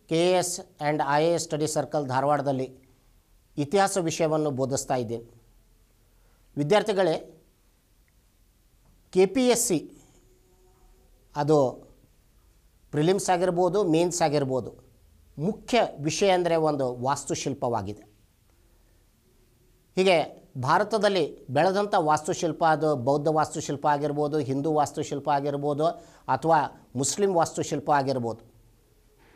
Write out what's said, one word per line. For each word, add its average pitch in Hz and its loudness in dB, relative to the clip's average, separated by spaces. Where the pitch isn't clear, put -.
ಕೆ 165 0
ಎ - 4
ಎಸ್ 175 -2
and 151 0
ಐ 147 2
ಎ 170 4
ಎಸ್ 165 -2
ಸ್ಟಡಿ 156 -2
ಸರ್ಕಲ್ 151 -2
ಧಾರವಾಡದಲ್ಲಿ 135 0
ಇತಿಹಾಸ 196 0
ವಿಷಯವನ್ನು 156 -2
ಬೋಧಿಸ್ತಾ 131 -4
ಇದ್ದೀನಿ. 117 -6
ವಿದ್ಯಾರ್ಥಿಗಳೇ, 185 2
ಕೆ 190 6
ಪಿ 247 0
ಎಸ್ 233 2
ಸಿ 165 0
ಅದು 147 2
ಪ್ರಿಲಿಮ್ಸ್ 185 2
ಆಗಿರ್ಬೋದು, 180 2
ಮೇನ್ಸ್ 170 2
ಆಗಿರ್ಬೋದು, 139 0
ಮುಖ್ಯ 208 0
ವಿಷಯ 156 0
ಅಂದರೆ 175 2
ಒಂದು 147 0
ವಾಸ್ತುಶಿಲ್ಪವಾಗಿದೆ. 127 -4
ಹೀಗೆ 185 4
ಭಾರತದಲ್ಲಿ 196 0
ಬೆಳೆದಂಥ 190 0
ವಾಸ್ತುಶಿಲ್ಪ 156 0
ಅದು 156 2
ಬೌದ್ಧ 143 0
ವಾಸ್ತುಶಿಲ್ಪ 151 -2
ಆಗಿರ್ಬೋದು, 147 0
ಹಿಂದೂ 139 -2
ವಾಸ್ತುಶಿಲ್ಪ 147 -2
ಆಗಿರ್ಬೋದು, 143 -2
ಅಥವಾ 160 2
ಮುಸ್ಲಿಂ 190 0
ವಾಸ್ತುಶಿಲ್ಪ 160 -2
ಆಗಿರ್ಬೋದು. 131 -2